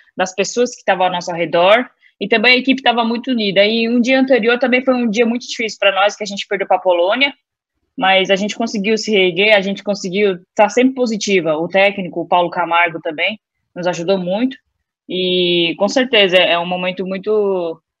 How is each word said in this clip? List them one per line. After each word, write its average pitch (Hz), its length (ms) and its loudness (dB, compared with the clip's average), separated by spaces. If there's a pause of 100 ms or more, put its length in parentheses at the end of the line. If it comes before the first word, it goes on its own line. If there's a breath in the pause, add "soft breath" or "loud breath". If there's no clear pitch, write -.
(160)
das 185 200 -4
pessoas 240 360 -2
que - 80 -18
estavam 185 260 0
ao 180 60 0
nosso 175 200 -6
redor, 170 580 2 (300)
e 202 80 -6
também 233 260 4
a 247 40 4
equipe 262 240 0
tava 240 240 2
muito 233 260 -4
unida. 202 340 2
E 226 220 0
um 240 140 2
dia 262 180 2
anterior 247 400 2
também 254 240 0
foi 262 100 2
um 240 160 0
dia 226 160 2
muito 240 220 -4
difícil - 320 -8
pra 196 140 2
nós, 196 240 0
que 214 60 -8
a 208 40 -8
gente 196 200 -10
perdeu 196 200 -4
pra 190 100 2
Polônia, 190 560 0 (640)
mas 190 320 2
a 196 60 4
gente 208 220 -4
conseguiu 220 400 -2
se 214 140 -6
reerguer, 190 440 2
a 202 60 4
gente 196 200 -6
conseguiu 196 560 -2 (160)
tá 208 140 4
sempre 254 280 2
positiva. 202 600 0
O 165 140 -4
técnico, 196 520 0
o 165 60 -8
Paulo 175 220 2
Camargo, 170 520 -2
também 175 380 -6 (340)
nos 160 140 -6
ajudou 175 300 0
muito. 202 400 -2 (500)
E, 175 720 0
com 196 100 0
certeza, 208 500 2
é 170 220 2
um 175 60 -4
momento 180 400 -4
muito, 190 760 -4 (200)